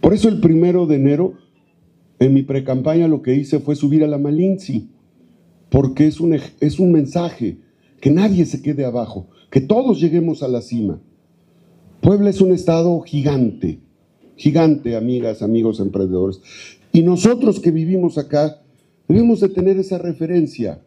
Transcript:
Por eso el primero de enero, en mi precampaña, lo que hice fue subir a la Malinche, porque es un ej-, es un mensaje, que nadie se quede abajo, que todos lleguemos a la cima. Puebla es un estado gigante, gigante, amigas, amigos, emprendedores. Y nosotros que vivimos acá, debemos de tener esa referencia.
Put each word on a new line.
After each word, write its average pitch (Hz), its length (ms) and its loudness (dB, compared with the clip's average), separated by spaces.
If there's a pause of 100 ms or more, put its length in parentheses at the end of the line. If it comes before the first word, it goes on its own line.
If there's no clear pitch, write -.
Por 165 120 4
eso 214 140 2
el 202 120 0
primero 175 480 2
de 151 80 2
enero, 143 400 0 (840)
en 135 140 4
mi 135 80 4
precampaña, 135 680 0
lo 151 140 0
que 127 140 0
hice 143 240 -2
fue 147 160 -4
subir 147 280 2
a 151 40 2
la 147 100 -2
Malinche, 147 680 -2 (840)
porque 135 380 2
es 151 120 -2
un 165 140 0
ej-, - 260 -6
es 147 200 -2
un 185 120 4
mensaje, 151 680 -2 (400)
que - 120 2
nadie 180 340 2
se 131 160 -10
quede 139 240 -4
abajo, 113 440 -8 (220)
que 131 100 2
todos 214 400 0
lleguemos 165 420 -2
a 135 40 -4
la 120 140 -4
cima. 107 380 -6 (1040)
Puebla 202 300 2
es 196 100 0
un 185 100 4
estado 170 500 0
gigante, 131 760 -2 (560)
gigante, 147 600 2
amigas, 117 480 -4
amigos, 110 360 0
emprendedores. 95 600 -2 (500)
Y 165 120 4
nosotros 208 560 2
que 175 100 0
vivimos 165 480 -2
acá, 151 420 -4 (480)
debemos 226 320 4
de 196 100 2
tener 190 280 0
esa 190 220 -4
referencia. 160 880 -4